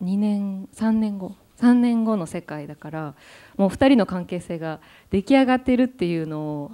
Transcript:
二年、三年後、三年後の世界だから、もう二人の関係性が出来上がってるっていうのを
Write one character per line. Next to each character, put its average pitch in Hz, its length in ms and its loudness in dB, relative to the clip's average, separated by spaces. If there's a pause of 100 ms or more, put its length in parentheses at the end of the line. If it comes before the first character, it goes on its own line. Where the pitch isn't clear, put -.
二 190 160 -2
年、 202 540 -2
三 220 280 0
年 208 180 -2
後、 185 180 -10 (220)
三 247 240 4
年 233 220 2
後 220 140 0
の 165 100 -4
世 170 160 -8
界 151 240 -12
だ 147 80 -14
か 151 160 -14
ら、 156 240 -8 (420)
も 196 80 2
う 190 40 4
二 269 200 4
人 277 80 8
の 196 80 4
関 180 200 -6
係 180 140 -6
性 170 200 -8
が 156 200 -8 (300)
出 196 140 0
来 277 140 2
上 269 80 6
が 254 100 2
っ 247 40 0
て 254 160 0
る 247 80 4
っ 254 40 2
て 240 180 -4
い 175 160 -2
う 160 60 -6
の 156 120 -8 (240)
を 147 100 -14